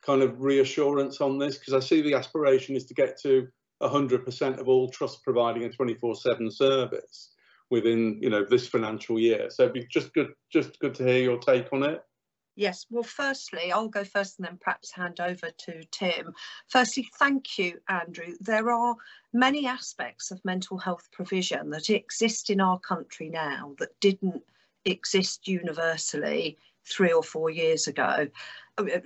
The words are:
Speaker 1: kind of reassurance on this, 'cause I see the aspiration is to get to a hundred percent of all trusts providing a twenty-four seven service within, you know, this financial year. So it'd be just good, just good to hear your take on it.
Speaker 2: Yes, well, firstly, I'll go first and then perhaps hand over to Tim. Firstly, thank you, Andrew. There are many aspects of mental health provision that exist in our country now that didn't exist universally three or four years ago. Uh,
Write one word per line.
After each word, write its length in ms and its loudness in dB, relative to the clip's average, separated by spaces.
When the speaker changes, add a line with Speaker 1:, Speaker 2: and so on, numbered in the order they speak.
Speaker 1:
kind 200 4
of 180 2
reassurance 800 2
on 180 0
this, 200 -2
'cause 160 -8
I 80 4
see 200 4
the 120 2
aspiration 640 2
is 80 -6
to 80 -18
get 300 0
to 260 2
a 80 2
hundred 340 2
percent 380 -4
of 80 -2
all 180 6
trusts 340 -6
providing 440 2
a 40 -4
twenty-four 460 -2
seven 340 0
service 840 0
within, 520 2
you 80 0
know, 160 2
this 240 4
financial 500 -2
year. 300 2
So 140 2
it'd 100 2
be 180 -8
just 220 -2
good, 180 0
just 300 0
good 160 -4
to 80 -4
hear 180 4
your 160 2
take 360 2
on 100 0
it. 180 -2
Speaker 2:
Yes, 340 -4
well, 140 -4
firstly, 680 -6
I'll 160 0
go 160 -6
first 340 -4
and 80 -8
then 140 -12
perhaps 320 -6
hand 300 -8
over 280 -4
to 420 -16
Tim. 420 -4
Firstly, 400 2
thank 400 0
you, 300 -2
Andrew. 540 -6
There 280 0
are 280 2
many 340 2
aspects 640 -8
of 140 -14
mental 340 -4
health 360 -6
provision 560 -4
that 200 -4
exist 600 0
in 100 2
our 180 4
country 520 -8
now 500 -6
that 220 -8
didn't 420 2
exist 640 -2
universally 1120 -2
three 280 2
or 100 6
four 260 -4
years 380 0
ago. 400 0
Uh, 280 -2